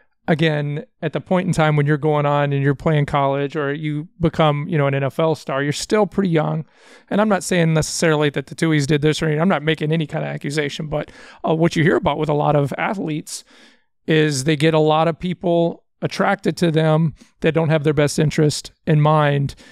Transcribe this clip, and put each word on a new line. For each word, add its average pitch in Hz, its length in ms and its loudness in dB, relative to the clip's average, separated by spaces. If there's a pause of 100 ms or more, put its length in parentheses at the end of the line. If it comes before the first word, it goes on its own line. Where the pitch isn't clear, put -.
(300)
again, 151 560 -2 (160)
at 160 100 -4
the 151 80 -6
point 185 280 -2
in 165 60 0
time 156 220 2
when 147 100 2
you're 151 120 2
going 147 280 0
on 143 280 0
and 139 100 0
you're 139 100 2
playing 147 320 0
college 139 520 -2
or 143 160 -4
you 151 340 -6 (140)
become, 151 480 0
you 175 80 -2
know, 143 100 2
an 139 80 0
N 139 80 -2
F 135 160 -4
L 160 160 0
star, 139 260 -6
you're 143 120 -2
still 214 340 0
pretty 196 220 -2
young. 156 340 0 (460)
And 190 100 0
I'm 214 100 2
not 185 140 0
saying 165 300 2
necessarily 151 560 0
that 139 180 -6
the 135 80 -14
Tuohys 151 320 2
did 147 140 2
this 151 200 0
or 165 40 -2
anything. 151 160 0
I'm 190 80 2
not 147 140 0
making 156 280 -2
any 160 160 0
kind 151 160 -6
of 143 60 -6
accusation, 147 580 -6
but, 151 240 -6 (360)
uh, 170 60 0
what 165 220 0
you 160 80 2
hear 190 140 4
about 160 200 0
with 151 120 -2
a 151 40 0
lot 147 220 2
of 143 220 0
athletes 165 640 -6 (640)
is 151 380 2
they 156 100 2
get 160 180 2
a 156 60 4
lot 156 280 2
of 165 120 -4
people 170 640 -2 (200)
attracted 196 540 -2
to 170 140 0
them 156 420 2 (280)
that 160 120 2
don't 165 160 0
have 156 140 2
their 151 100 2
best 147 240 0
interest 151 540 0 (160)
in 156 120 4
mind. 147 540 2 (180)